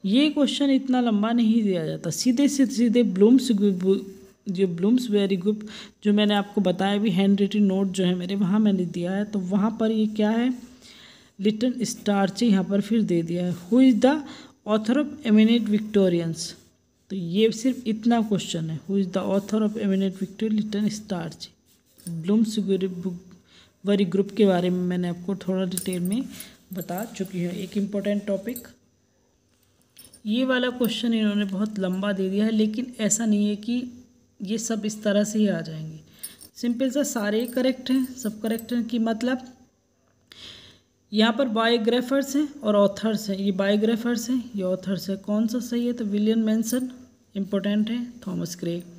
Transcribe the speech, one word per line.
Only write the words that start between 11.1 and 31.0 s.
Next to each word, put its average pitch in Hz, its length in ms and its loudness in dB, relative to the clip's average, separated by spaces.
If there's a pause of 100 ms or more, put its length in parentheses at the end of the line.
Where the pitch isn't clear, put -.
लिटन 214 420 0
स्टार्चे 196 640 0
यहाँ 190 180 4
पर 196 160 0
फिर 220 220 0
दे 175 200 0
दिया 175 240 -4
है। 180 100 -2
Who 240 240 2
is 254 240 6
the 294 160 4 (480)
author 220 280 0
of 240 360 -2
eminent 220 380 6
Victorians? 175 840 0 (580)
तो 196 60 -8
ये 196 360 2
सिर्फ - 340 -2
इतना 226 360 2
question 175 480 -2
है, 156 100 -8
Who 196 200 -2
is 180 120 -2
the 185 100 -2
author 202 380 0
of 214 120 0
eminent 196 400 0
Victorian? 214 380 -6
लिटन 208 380 -2
स्टार्चे। 170 600 -8 (720)
ब्लूम्सबेरी 190 1800 -2
group 190 260 0
के 214 160 4
बारे 180 240 2
में 180 120 -2
मैंने 180 260 -2
आपको 175 280 -6
थोड़ा 190 280 -2
detail 180 380 -6
में 208 220 -2 (480)
बता 185 320 -8
चुकी 185 400 -6
हूँ। 175 80 -4
एक 202 240 -8
important 202 500 -2
topic, 208 420 -6 (1600)
ये 233 180 0
वाला 254 260 0
question 233 440 -2